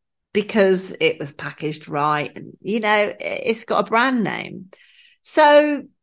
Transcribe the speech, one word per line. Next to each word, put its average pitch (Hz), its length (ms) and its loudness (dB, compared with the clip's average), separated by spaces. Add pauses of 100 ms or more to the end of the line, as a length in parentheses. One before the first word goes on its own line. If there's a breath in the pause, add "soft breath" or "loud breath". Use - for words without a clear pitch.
(340)
because 196 640 0
it 160 200 0
was 147 120 -10
packaged 151 560 -10
right 147 480 -2
and, - 260 -18
you 214 180 -4
know, 214 180 2
it, 208 220 0
it's - 440 -4
got 190 240 -2
a - 20 -10
brand 240 340 0
name. 123 460 -8 (520 soft breath)
So, 294 640 4 (200)